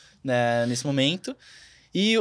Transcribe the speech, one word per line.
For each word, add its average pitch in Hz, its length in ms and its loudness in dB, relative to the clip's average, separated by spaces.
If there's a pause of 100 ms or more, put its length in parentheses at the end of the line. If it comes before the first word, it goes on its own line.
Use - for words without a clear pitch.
(220)
né, 120 440 0
nesse 123 200 -4
momento. 147 500 -2 (600)
E 220 240 2